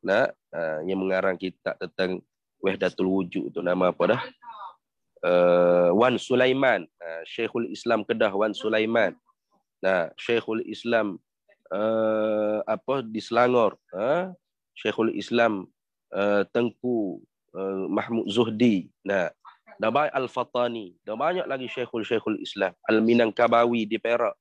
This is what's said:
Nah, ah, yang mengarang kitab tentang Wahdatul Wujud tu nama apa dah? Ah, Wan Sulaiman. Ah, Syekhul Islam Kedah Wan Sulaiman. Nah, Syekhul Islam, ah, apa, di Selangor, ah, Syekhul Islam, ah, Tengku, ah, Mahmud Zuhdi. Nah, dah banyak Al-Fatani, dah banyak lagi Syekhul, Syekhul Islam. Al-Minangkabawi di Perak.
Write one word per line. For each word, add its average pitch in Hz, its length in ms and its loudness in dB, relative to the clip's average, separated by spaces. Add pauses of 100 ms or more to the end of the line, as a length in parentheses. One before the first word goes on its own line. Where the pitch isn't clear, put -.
Nah, 104 320 0 (160)
ah, 78 320 -4
yang 95 160 -4
mengarang 95 400 0
kitab - 400 -6
tentang 92 400 -4 (400)
Wahdatul 95 480 0
Wujud 92 480 -2
tu 85 80 -6
nama 90 320 2
apa 101 240 2
dah? - 40 -6 (1000)
Ah, 87 720 4
Wan 120 240 4
Sulaiman. 127 800 2
Ah, 82 240 -12
Syekhul 113 480 -6
Islam 113 320 -2
Kedah 110 320 0
Wan 107 160 0
Sulaiman. 110 640 0 (680)
Nah, 90 320 2
Syekhul 113 480 -2
Islam, 107 560 -2 (480)
ah, 107 960 0
apa, 123 400 -4
di 110 160 -8
Selangor, 120 560 2 (160)
ah, 151 400 -2 (400)
Syekhul - 400 -2
Islam, 110 560 0 (400)
ah, 101 400 0
Tengku, 117 720 -2 (320)
ah, 95 400 -6
Mahmud 113 400 -2
Zuhdi. 110 560 2 (160)
Nah, 95 240 0 (480)
dah 110 160 -2
banyak 143 240 0
Al-Fatani, 120 880 -4
dah 110 160 -8
banyak 175 240 -2
lagi 131 240 -8
Syekhul, 120 320 -6
Syekhul 110 400 -2
Islam. 95 320 -4 (160)
Al-Minangkabawi 117 960 4
di 107 160 -4
Perak. 117 400 0